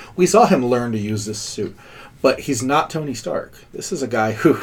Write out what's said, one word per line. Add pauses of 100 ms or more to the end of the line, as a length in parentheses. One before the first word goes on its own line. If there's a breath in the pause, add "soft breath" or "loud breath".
(160 loud breath)
we
saw
him
learn
to
use
this
suit. (460 loud breath)
But
he's
not
Tony
Stark. (200)
This
is
a
guy
who